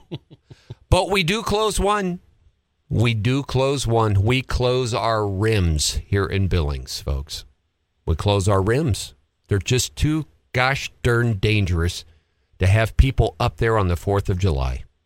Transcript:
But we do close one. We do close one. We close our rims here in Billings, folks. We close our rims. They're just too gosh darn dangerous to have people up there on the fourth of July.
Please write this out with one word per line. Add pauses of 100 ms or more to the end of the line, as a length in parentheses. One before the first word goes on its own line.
(880)
But
we
do
close
one. (680)
We
do
close
one.
We
close
our
rims (100)
here
in
Billings,
folks. (600)
We
close
our
rims. (360)
They're
just
too (260)
gosh (140)
darn
dangerous (540)
to
have
people
up
there
on
the
fourth
of
July. (200)